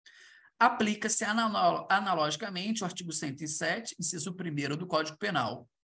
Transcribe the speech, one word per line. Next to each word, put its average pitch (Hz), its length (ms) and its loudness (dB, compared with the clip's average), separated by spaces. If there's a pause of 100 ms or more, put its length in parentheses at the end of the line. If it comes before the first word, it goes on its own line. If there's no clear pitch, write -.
(580)
aplica-se 214 680 4
analo-, 202 680 2
analogicamente 190 920 0
o 185 40 -2
artigo 175 260 -6
cento 147 300 0
e 156 60 -6
sete, 175 500 -2
inciso 175 360 -2
primeiro 147 420 -4
do 175 100 -8
Código 156 300 -2
Penal, 131 500 -2 (200)